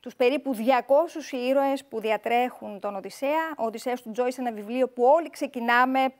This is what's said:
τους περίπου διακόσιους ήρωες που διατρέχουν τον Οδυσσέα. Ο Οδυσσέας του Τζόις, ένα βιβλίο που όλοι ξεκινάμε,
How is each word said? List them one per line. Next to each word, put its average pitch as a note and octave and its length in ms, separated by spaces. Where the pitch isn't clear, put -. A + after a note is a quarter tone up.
τους - 160
περίπου C4+ 380
διακόσιους C4+ 760
ήρωες C4+ 520
που A3+ 160
διατρέχουν A3 800
τον G3+ 160
Οδυσσέα. C#4+ 600
Ο A3+ 60
Οδυσσέας A#3 380
του A3+ 80
Τζόις, B3 280
ένα B3 140
βιβλίο A3+ 360
που B3 160
όλοι D4 260
ξεκινάμε, B3+ 880